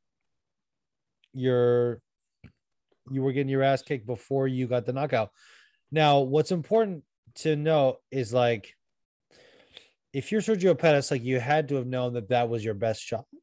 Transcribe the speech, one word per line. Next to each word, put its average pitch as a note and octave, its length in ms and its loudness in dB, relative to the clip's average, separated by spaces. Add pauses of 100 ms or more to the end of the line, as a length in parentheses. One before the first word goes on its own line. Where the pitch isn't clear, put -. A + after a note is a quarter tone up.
(1300)
you're, B2 680 2 (1120)
you C3+ 120 -4
were C3+ 100 0
getting C3+ 180 -2
your C3+ 120 2
ass C3+ 200 2
kicked A#2+ 240 -8
before C3+ 420 -4
you B2+ 180 -2
got B2 200 -2
the B2+ 60 -4
knockout. C3 380 -2 (600)
Now, D3 280 4
what's C#3+ 320 0
important F#3 520 -2 (320)
to D#3 200 0
know D3 420 2 (120)
is, B2 220 -4
like, A#2+ 420 0 (1400)
if C#3 200 -6
you're G#3+ 80 0
Sergio F#3+ 360 2
Pettis, D3 340 2
like, C3 120 -2
you B2+ 160 -2
had C#3+ 300 0
to C#3 80 -2
have B2 100 -4
known B2+ 280 -4
that A2 160 -6
that A#2+ 180 2
was A2+ 160 -4
your A2 100 -4
best A2 280 -4
shot. - 240 -8 (160)